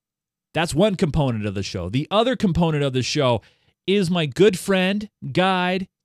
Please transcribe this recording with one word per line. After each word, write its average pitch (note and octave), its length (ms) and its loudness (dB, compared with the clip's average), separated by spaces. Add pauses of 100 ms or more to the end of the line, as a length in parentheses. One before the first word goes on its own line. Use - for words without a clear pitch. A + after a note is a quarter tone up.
(540)
that's D#3+ 200 -2
one G3 200 2
component C3 520 0
of G2+ 80 -4
the G2 100 -4
show. F2+ 240 -6
The C3 240 -2
other A#3 240 2
component D#3+ 480 0
of C#3 80 -2
the B2+ 100 0
show B2 400 0 (460)
is F#3+ 200 2
my E3+ 180 0
good F3+ 300 4
friend, G3 520 -2 (240)
guide, F#3 560 0 (160)